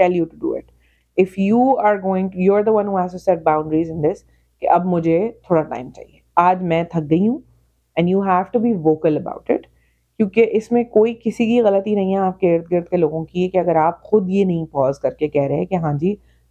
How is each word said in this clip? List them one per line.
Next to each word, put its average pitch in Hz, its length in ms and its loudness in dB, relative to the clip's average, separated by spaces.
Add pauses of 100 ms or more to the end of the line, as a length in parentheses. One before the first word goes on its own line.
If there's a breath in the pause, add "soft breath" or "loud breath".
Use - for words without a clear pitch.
tell 180 160 2
you 165 80 0
to - 220 -8
do - 60 -2
it. - 120 -10 (560)
If 190 60 2 (160)
you 220 200 2
are 208 380 0
going 190 220 -2
to, 185 200 -4
you 196 100 4
are 208 160 2
the 220 100 2
one 202 60 -2
who 196 140 -2
has 180 80 -2
to 185 240 -4
set 165 120 -2
boundaries 156 480 0
in 160 60 -8
this 151 160 0 (460)
کہ - 100 -2
اب 180 160 2
مجھے 175 460 0 (160)
تھوڑا 160 160 2
ٹائم 123 280 -12
چاہیے، - 280 -20 (160)
آج 180 280 2
میں 170 200 0
تھک 160 280 -6
گئی 180 160 2
ہوں، 254 100 -2 (640)
and 175 140 2
you 196 120 0
have 185 160 2 (140)
to 220 60 0
be 240 140 0
vocal 156 360 0
about - 400 -6
it، - 60 -2 (580)
کیونکہ 220 340 2
اس 214 200 -2
میں 240 120 2
کوئی 233 400 2
کسی 226 220 -2
کی 240 160 2
غلطی 202 340 2
نہیں 190 180 0
ہے 196 60 0
آپ 185 200 -2
کے 170 160 2
ارد 165 160 -4
گرد 170 160 0
کے 180 100 -2
لوگوں 160 280 -2
کی، 180 240 -4
کہ 185 80 -4
اگر 170 180 0
آپ 160 280 0
خود 208 260 0
یہ 196 160 2
نہیں 170 260 -2
پاز 139 280 -2
کر 131 140 -4
کے 151 140 -4
کہہ 147 160 -2
رہے 143 220 -2
کہ 190 100 -4
ہاں 165 180 -2
جی، 170 220 -2 (360)